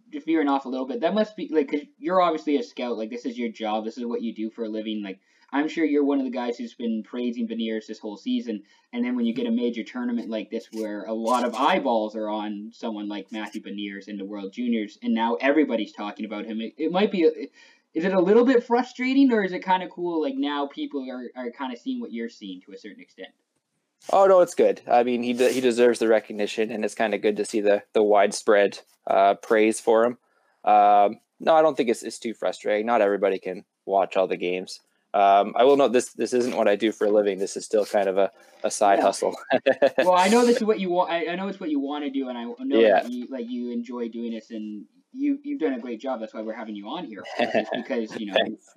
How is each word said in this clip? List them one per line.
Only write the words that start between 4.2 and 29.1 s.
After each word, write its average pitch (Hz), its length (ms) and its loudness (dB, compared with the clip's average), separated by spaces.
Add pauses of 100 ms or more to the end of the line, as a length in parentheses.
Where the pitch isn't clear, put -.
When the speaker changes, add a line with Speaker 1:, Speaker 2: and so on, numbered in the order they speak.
Speaker 1:
you 113 120 -6
do 110 160 -6
for 117 140 -8
a 110 40 -8
living, 107 340 -6
like, 95 160 -10 (340)
I'm 143 160 -2
sure 160 160 -2
you're 143 200 2
one 139 140 0
of 131 60 -2
the 127 60 -4
guys 120 280 -6
who's 117 160 -10
been 113 300 -4
praising 120 420 -6
Beniers 110 400 -6
this 107 140 -14
whole 104 160 -10
season, 117 460 -4 (300)
and 120 120 -2
then 123 120 -4
when 120 80 0
you 113 80 0
get 120 140 -4
a 117 40 -2
major 117 340 -2
tournament 120 440 -6
like 107 220 -8
this 113 220 -8
where 107 320 -8
a 110 80 -8
lot 113 320 0
of 110 100 -4
eyeballs 131 640 0
are 90 120 -6
on 107 440 -8
someone 104 360 -8
like 131 240 -10
Matthew 107 300 -10
Beniers 101 460 -12
in 104 100 -10
the 98 60 -10
World 101 280 -10
Juniors, 117 500 -4
and 117 120 -2
now 113 220 0
everybody's 131 560 0
talking 104 340 -10
about 104 180 -8
him, 110 160 -8
it, 113 160 -8
it 160 160 -4
might 202 200 2
be, 196 100 -2
is - 840 -2
it 190 80 0
a 190 80 2
little 208 240 6
bit 240 200 4
frustrating, 254 680 2
or 214 120 2
is 180 80 -4
it 180 120 -8
kinda 185 240 0
cool, 170 340 -4
like, 135 140 -2
now 143 300 -2
people 139 440 -8
are, 127 240 -10
are 123 160 -8
kinda 127 260 -10
seeing 127 240 -8
what 113 120 -10
you're 117 160 -8
seeing 95 340 -14
to - 100 -20
a 95 60 -18
certain - 220 -18
extent? - 300 -20 (840)
Speaker 2:
Oh, 196 140 6
no, 190 140 8
it's 175 140 2
good. 101 320 2
I 120 160 4
mean, 120 200 0
he 123 100 -2
de-, 123 200 4
he 127 100 -2
deserves 120 360 4
the 113 100 2
recognition, 107 600 0
and 107 140 -6
it's 104 100 -4
kinda 107 220 0
good 104 220 2
to 104 60 0
see 107 160 -2
the, 101 240 2 (100)
the 113 80 4
widespread, 104 800 4 (260)
uh, 98 280 4